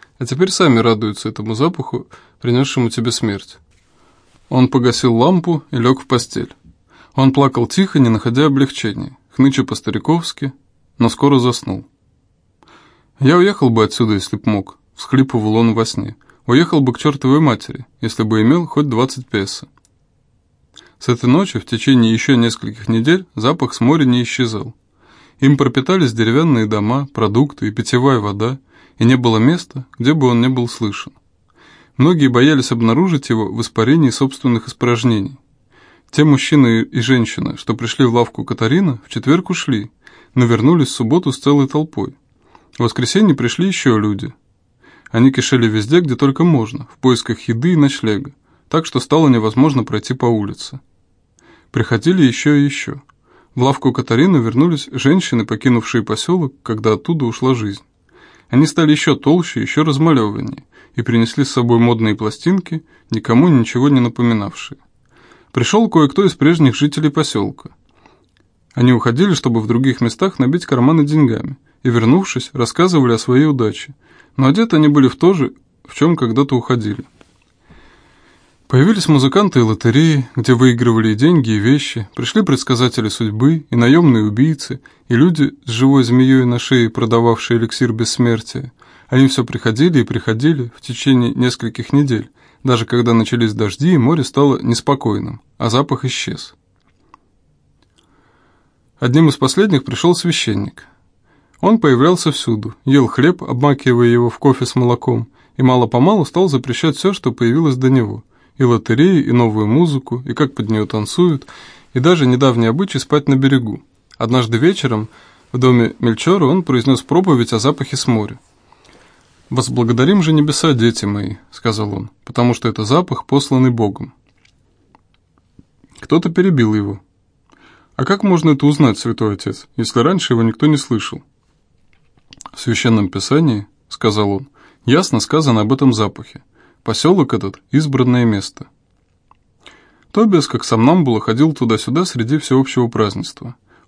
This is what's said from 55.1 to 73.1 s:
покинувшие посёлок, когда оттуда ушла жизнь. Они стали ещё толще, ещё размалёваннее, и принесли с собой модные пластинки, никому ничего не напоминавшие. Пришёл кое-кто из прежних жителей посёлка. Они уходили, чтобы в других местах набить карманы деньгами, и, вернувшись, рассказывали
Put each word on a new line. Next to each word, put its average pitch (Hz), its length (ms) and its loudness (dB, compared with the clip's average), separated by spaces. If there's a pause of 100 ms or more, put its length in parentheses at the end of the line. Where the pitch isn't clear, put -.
покинувшие 117 560 0
посёлок, 143 580 -4
когда 110 320 -2
оттуда 143 320 -4
ушла 127 300 -2
жизнь. 104 280 -8 (680)
Они 143 180 2
стали 156 240 2
ещё 151 240 0
толще, 160 460 0
ещё 147 220 -2
размалёваннее, 135 800 -2 (320)
и 120 60 -6
принесли 117 420 0
с 131 80 -8
собой 120 280 2
модные 113 360 2
пластинки, 160 680 -4 (260)
никому 117 380 2
ничего 131 420 2
не 139 100 4
напоминавшие. 117 800 -4 (760)
Пришёл 208 340 0
кое-кто 160 380 2
из 175 80 0
прежних 151 420 2
жителей 147 360 -2
посёлка. - 580 -6 (1040)
Они 127 180 2
уходили, 127 440 2
чтобы 113 260 -2
в 107 60 -6
других 123 340 0
местах 190 380 -2
набить 139 260 0
карманы 160 400 2
деньгами, 143 520 0 (260)
и, 127 60 0
вернувшись, 123 640 0
рассказывали 139 600 0